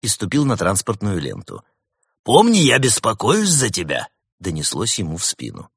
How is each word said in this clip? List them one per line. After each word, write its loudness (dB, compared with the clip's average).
и -4
ступил -2
на 0
транспортную -2
ленту. -12
«Помни, 6
я 6
беспокоюсь 0
за 2
тебя», -6
донеслось -4
ему -6
в -8
спину. -8